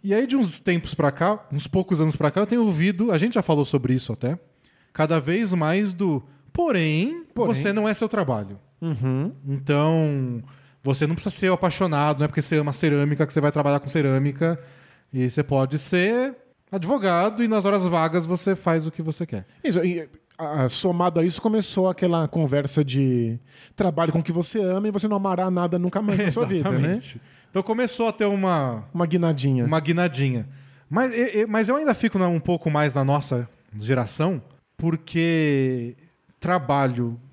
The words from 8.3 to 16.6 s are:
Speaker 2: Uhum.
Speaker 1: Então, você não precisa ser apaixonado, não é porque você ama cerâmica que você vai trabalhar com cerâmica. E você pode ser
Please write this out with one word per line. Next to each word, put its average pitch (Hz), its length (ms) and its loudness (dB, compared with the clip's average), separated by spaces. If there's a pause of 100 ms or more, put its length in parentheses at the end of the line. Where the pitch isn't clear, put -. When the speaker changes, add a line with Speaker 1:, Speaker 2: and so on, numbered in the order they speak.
Speaker 2:
Uhum. 135 520 -2 (140)
Speaker 1:
Então, 139 960 0 (400)
você 139 240 0
não 160 80 0
precisa 180 200 -4
ser 185 180 0
apaixonado, 156 680 0
não 147 60 2
é 151 40 0
porque 147 140 -2
você 160 140 -2
ama 147 160 0
cerâmica 147 520 2
que 143 80 -4
você 160 80 2
vai 147 120 2
trabalhar 143 260 2
com 143 80 -6
cerâmica. 143 720 0 (540)
E 127 180 0
você 135 140 -2
pode 135 340 0
ser 226 560 0 (380)